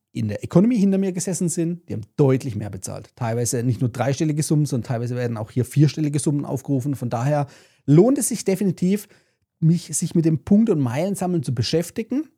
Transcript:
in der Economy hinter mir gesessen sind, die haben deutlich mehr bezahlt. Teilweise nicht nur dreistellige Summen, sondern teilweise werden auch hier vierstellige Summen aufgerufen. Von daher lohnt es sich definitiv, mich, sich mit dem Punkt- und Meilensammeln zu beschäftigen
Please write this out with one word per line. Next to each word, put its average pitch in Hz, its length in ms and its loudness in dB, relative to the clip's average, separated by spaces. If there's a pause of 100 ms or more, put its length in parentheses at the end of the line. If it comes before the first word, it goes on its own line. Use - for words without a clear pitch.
(120)
in 113 160 -4
der 104 140 -6
Economy 214 360 4
hinter 190 180 4
mir 190 160 0
gesessen 180 380 -2
sind, 170 360 -4
die - 60 -10
haben 107 140 -8 (100)
deutlich 131 400 2
mehr 104 140 -6
bezahlt. 95 460 -12
Teilweise 117 480 -4
nicht 123 180 0
nur 120 80 0
dreistellige 147 520 -2
Summen, 151 220 2
sondern 131 240 -4
teilweise 120 260 -4
werden 120 220 -4
auch 113 140 -10
hier 120 160 0
vierstellige 147 520 2
Summen 143 280 -2
aufgerufen. 135 480 -2
Von 120 160 -6
daher 139 380 0 (360)
lohnt 190 320 6
es 269 120 -4
sich - 180 -6
definitiv, 190 600 -2 (520)
mich, 165 340 2
sich - 200 -4
mit 165 100 4
dem 160 180 0
Punkt- 220 280 4
und 160 100 2
Meilensammeln 175 600 -2
zu 139 120 -4
beschäftigen 220 840 -4